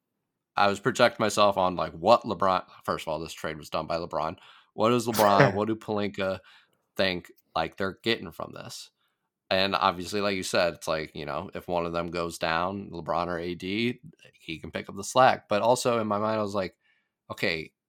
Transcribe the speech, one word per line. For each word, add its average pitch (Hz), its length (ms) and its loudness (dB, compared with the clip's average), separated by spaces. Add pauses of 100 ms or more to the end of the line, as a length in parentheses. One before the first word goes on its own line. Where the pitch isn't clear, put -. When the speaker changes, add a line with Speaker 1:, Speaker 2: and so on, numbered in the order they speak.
(560)
Speaker 1:
I 101 120 6
was 98 120 0
projecting 120 440 4
myself 104 340 4
on, 90 180 2
like, 80 160 -2
what 90 300 6
LeBron, 92 420 2 (200)
first 85 220 -4
of - 60 -4
all, 78 80 -2
this 80 140 -10
trade 78 240 -6
was 73 120 -16
done 80 180 -4
by 82 100 -2
LeBron. 82 380 -4 (380)
What 110 160 2
does 120 180 2
LeBron, 107 440 6
Speaker 2:
<laughs> - 20 -6
Speaker 1:
what 107 140 0
do 110 80 -2
Pelinka 101 640 -4 (560)
think, 92 360 0 (240)
like, 80 200 -2
they're 95 280 -4
getting 98 280 -2
from 80 220 -12
this? - 360 -14 (600)
And 98 260 2
obviously, 92 460 0
like 101 140 -2
you 92 80 -4
said, 87 300 0
it's - 140 -10
like, 78 280 -4
you 76 100 -8
know, 76 280 -6
if 85 140 -10
one 85 180 0
of 85 60 -6
them 85 180 -4
goes 85 280 -4
down, 90 540 -2
LeBron 85 360 -4
or 87 100 -4
A 87 160 -6
D, 104 460 -4 (340)
he 80 260 -12
can 85 120 -12
pick 101 160 -8
up 98 80 -14
the 98 80 -10
slack. 127 440 4
But 104 140 0
also 120 380 2
in 107 80 -2
my 101 100 0
mind, 110 220 0
I - 20 0
was 101 120 -4
like, 92 220 -4 (540)
"Okay, 85 420 -4 (160)